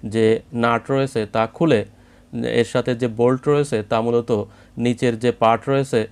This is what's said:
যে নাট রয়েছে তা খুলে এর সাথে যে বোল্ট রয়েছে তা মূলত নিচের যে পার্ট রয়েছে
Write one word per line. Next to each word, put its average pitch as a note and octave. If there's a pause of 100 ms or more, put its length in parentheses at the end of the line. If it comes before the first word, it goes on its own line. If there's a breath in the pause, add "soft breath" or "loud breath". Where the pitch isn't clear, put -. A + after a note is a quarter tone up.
(140)
যে A2+ (260)
নাট A#2
রয়েছে C3+ (140)
তা A2+ (140)
খুলে D3 (800 soft breath)
এর A2+
সাথে B2+
যে B2 (100)
বোল্ট B2+
রয়েছে D3 (120)
তা A2+
মূলত A#2 (480 loud breath)
নিচের A#2+
যে A#2+ (120)
পার্ট A2+
রয়েছে C3+ (120)